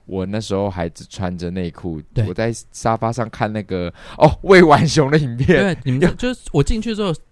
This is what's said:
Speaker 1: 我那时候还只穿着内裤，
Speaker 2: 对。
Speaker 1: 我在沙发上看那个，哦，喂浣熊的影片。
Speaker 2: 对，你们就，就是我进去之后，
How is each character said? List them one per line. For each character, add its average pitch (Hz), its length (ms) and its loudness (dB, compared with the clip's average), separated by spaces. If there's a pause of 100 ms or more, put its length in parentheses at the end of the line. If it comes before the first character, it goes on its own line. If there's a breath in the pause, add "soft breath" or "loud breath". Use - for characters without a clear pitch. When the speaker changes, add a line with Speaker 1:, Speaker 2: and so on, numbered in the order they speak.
Speaker 1:
我 92 180 -6
那 101 160 -6
时 104 140 -4
候 101 120 0
还 90 220 -4
只 - 160 -18
穿 90 320 -8
着 87 140 -8
内 90 180 -6
裤， 80 320 -10 (100)
Speaker 2:
对。 113 160 0
Speaker 1:
我 92 60 -6
在 113 180 -2 (200)
沙 113 260 -2
发 113 160 -2
上 113 160 -6
看 107 240 -4
那 107 80 -6
个， 87 320 -6 (240 loud breath)
哦， - 240 4
喂 185 220 8
浣 151 240 6
熊 139 240 0
的 151 80 4
影 123 180 -4
片。 139 240 2
Speaker 2:
对， 190 220 0
你 135 80 -2
们 131 100 0
就， 175 140 6
就 247 180 -4
是 240 60 -12 (120)
我 143 120 4
进 220 180 0
去 226 140 -4
之 208 80 -4
后， 185 100 -2 (180)